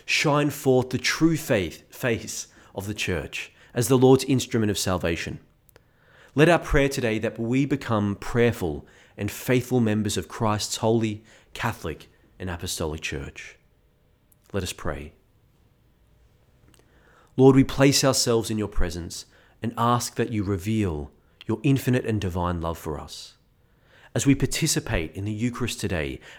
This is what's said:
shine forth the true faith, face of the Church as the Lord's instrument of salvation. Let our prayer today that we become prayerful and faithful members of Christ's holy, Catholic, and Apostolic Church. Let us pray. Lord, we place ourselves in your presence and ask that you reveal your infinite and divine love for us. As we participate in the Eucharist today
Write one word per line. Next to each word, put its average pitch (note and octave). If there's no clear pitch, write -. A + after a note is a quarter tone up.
shine D3
forth B2+
the -
true D#3+
faith, G2
face A2
of F#2+
the G#2
Church -
as A#2+
the C3
Lord's C3
instrument A2+
of F#2+
salvation. E2+
Let D3+
our E3
prayer C#3
today A#2
that G#2+
we B2+
become A2
prayerful G#2+
and G#2
faithful B2+
members G#2+
of F#2
Christ's G#2+
holy, A2+
Catholic, -
and F#2
Apostolic E2+
Church. -
Let G2
us F2+
pray. D2
Lord, C3
we C3+
place C#3
ourselves A#2+
in G#2+
your G#2
presence F2
and A#2
ask A#2
that A#2
you G#2
reveal F#2
your G#2+
infinite C3
and A2
divine F2
love E2
for D2
us. -
As A#2+
we C3+
participate A#2+
in G2
the G#2+
Eucharist A#2+
today D#2+